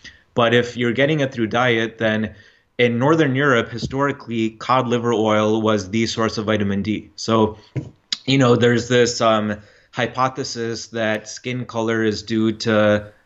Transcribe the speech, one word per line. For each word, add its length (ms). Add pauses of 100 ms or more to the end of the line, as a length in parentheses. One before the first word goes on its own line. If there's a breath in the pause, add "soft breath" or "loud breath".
(340 loud breath)
But 200
if 220
you're 160
getting 300
it 100
through 160
diet, 520
then 360 (420 loud breath)
in 220
Northern 340
Europe, 360
historically, 800
cod 380
liver 240
oil 480
was 300
the 140
source 320
of 100
vitamin 340
D. 340
So, 420 (680 loud breath)
you 120
know, 200
there's 320
this, 320
um, 340 (380 loud breath)
hypothesis 920
that 400
skin 380
color 360
is 220
due 300
to, 580 (140)